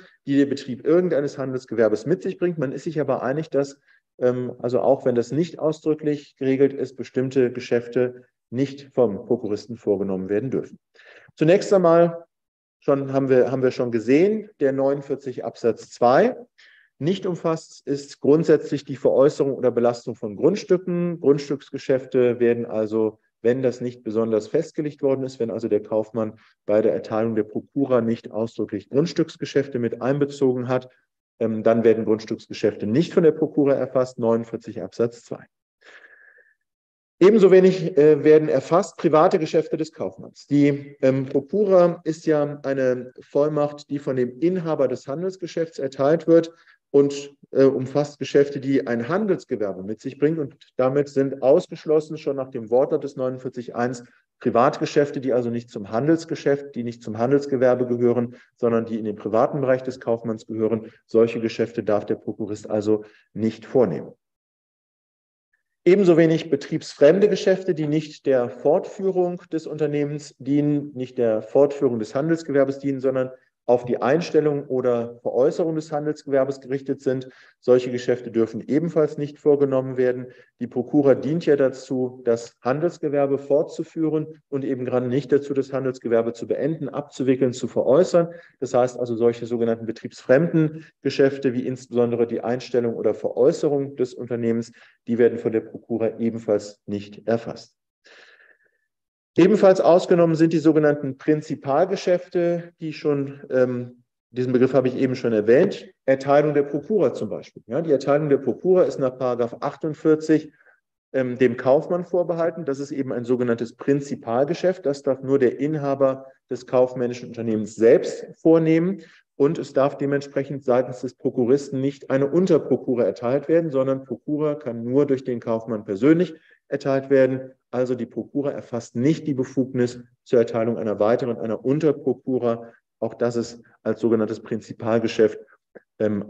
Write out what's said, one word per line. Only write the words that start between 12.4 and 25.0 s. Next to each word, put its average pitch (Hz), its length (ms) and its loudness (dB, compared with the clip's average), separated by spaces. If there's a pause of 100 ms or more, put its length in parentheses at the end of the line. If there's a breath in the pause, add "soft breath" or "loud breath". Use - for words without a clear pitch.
schon, 139 340 -2
haben 135 160 0
wir, 127 220 4
haben 127 120 -2
wir 127 100 2
schon 123 180 -4
gesehen, 151 600 2 (100)
der 135 120 2
neunundvierzig 135 720 -4
Absatz 113 460 -4
zwei. 156 460 4 (640 soft breath)
Nicht 190 280 -2
umfasst 165 600 -6
ist 139 360 -8
grundsätzlich 151 640 2
die 135 100 -8
Veräußerung 135 560 2
oder 123 180 0
Belastung 120 440 -2
von 104 200 -10
Grundstücken. 175 840 0
Grundstücksgeschäfte 131 1200 0
werden 117 240 2
also, 110 540 -2 (240)
wenn 123 200 0
das 123 200 -2
nicht 123 200 -8
besonders 110 460 -2
festgelegt 151 540 -6